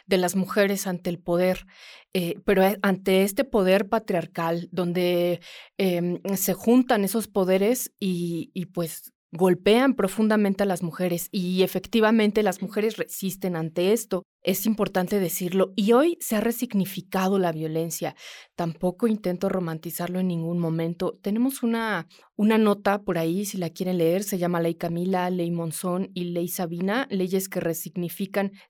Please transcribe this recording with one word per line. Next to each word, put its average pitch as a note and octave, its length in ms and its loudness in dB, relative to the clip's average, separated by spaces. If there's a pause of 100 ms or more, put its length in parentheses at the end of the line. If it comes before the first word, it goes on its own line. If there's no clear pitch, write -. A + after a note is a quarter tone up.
de F#3+ 120 2
las F3+ 180 0
mujeres G3 500 0
ante F3+ 220 -4
el E3 100 -4
poder, F3+ 460 0 (480)
eh, F3 220 -2 (100)
pero, F#3+ 180 4
eh, G3 200 4
ante F#3+ 400 2
este G3+ 220 0
poder G3 440 2
patriarcal, E3+ 840 -2
donde, F3 680 0 (380)
em, F3 420 0 (140)
se F#3+ 180 -2
juntan A#3+ 500 4
esos G3+ 260 -2
poderes F#3+ 680 2
y, F3 540 -4
y, F3+ 140 -6
pues, - 440 -8 (260)
golpean G3+ 580 4
profundamente G#3 680 2
a G3+ 40 2
las F#3 180 -2
mujeres E3+ 480 -4
y F#3 320 0
efectivamente G#3+ 800 2
las F#3 180 0
mujeres G#3 360 -2
resisten F#3 580 -6
ante E3 360 0
esto. G3 300 -2 (220)
Es F#3 200 -2
importante G3+ 540 0
decirlo F#3 560 0
y G#3+ 160 2
hoy D#4 300 4
se - 160 -4
ha G#3 40 0
resignificado G3 1000 -2
la F3 100 2
violencia. D#3+ 640 -4 (400)
Tampoco F3+ 540 -2
intento G3 400 -2
romantizarlo F3 720 -4
en F#3 80 0
ningún E3+ 320 -2
momento. E3 600 -2
Tenemos A#3+ 440 -2
una, A3+ 420 -2 (300)
una A3 220 4
nota G3+ 440 2
por F3 160 -2
ahí, E3+ 260 0
si G3 140 -6
la E3+ 120 -2
quieren F3+ 280 -2
leer, E3+ 240 2
se G3 160 -4
llama F3 220 0
Ley E3+ 160 0
Camila, F3+ 540 -2
Ley E3+ 200 -2
Monzón F3 640 -4
y F3 120 -6
Ley F3 200 -4
Sabina, F3+ 640 -4
leyes F#3+ 380 -2
que F3+ 100 -6
resignifican F3+ 960 -4 (180)